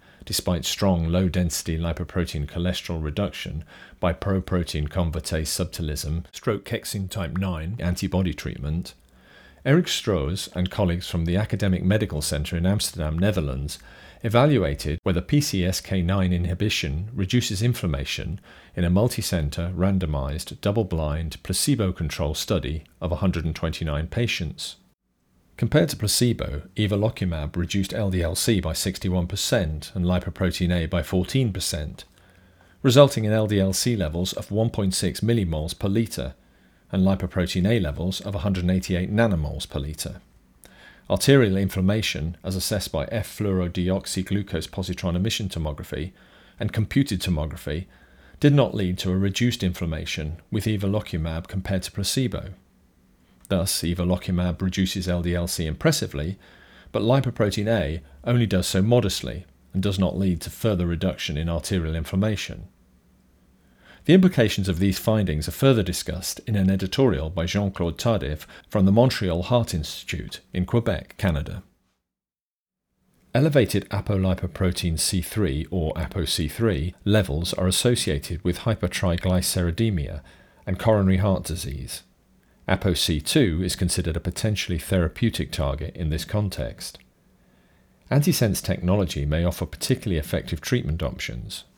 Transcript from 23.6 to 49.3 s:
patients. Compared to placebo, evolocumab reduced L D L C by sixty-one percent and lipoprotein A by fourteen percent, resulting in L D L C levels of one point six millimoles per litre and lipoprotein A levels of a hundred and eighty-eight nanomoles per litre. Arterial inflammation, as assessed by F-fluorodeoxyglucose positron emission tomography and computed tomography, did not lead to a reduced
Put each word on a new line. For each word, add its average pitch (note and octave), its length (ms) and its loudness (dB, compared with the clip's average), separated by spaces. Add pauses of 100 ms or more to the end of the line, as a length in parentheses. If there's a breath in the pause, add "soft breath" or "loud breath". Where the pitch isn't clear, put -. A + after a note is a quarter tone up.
patients. - 720 -4 (800)
Compared D3 320 2
to - 80 -6
placebo, G#2+ 680 0 (120)
evolocumab G2 840 -2
reduced F#2+ 360 -2
L G#2 160 -2
D F#2 120 0
L E2 140 0
C G#2 260 2
by D#2+ 100 -2
sixty-one F2+ 560 -2
percent F2 640 -2
and F2 120 -2
lipoprotein F2+ 680 0
A E2+ 120 0
by E2+ 180 -2
fourteen G2 480 0
percent, D2+ 540 -6 (760 soft breath)
resulting C3 440 6
in G#2+ 80 2
L A2 140 2
D G2+ 120 4
L F#2+ 140 4
C A#2+ 240 0
levels E2+ 360 0
of - 180 -8
one A2 180 2
point F#2+ 240 0
six - 260 -2
millimoles F2 580 0
per G#2 120 -2
litre G2 440 0 (580 soft breath)
and F#2+ 120 2
lipoprotein F#2 640 2
A A#2 100 4
levels E2+ 400 -2
of G2+ 160 -6
a - 40 -2
hundred F#2 240 0
and F2+ 80 2
eighty-eight F#2 420 0
nanomoles E2+ 560 0
per - 100 -6
litre. C#2+ 400 -8 (880 loud breath)
Arterial G2+ 500 6
inflammation, F#2+ 840 0
as F#2 120 -4
assessed F#2+ 360 -2
by - 140 0
F-fluorodeoxyglucose F#2 1600 -2
positron F2+ 460 -4
emission G2+ 340 -2
tomography D#2 640 -6 (480 loud breath)
and A2 140 -4
computed A2 460 0
tomography, D2+ 640 -4 (540 soft breath)
did C#3+ 140 6
not C#3 220 4
lead F#2 240 0
to F#2 120 -2
a F#2 60 2
reduced G2 460 0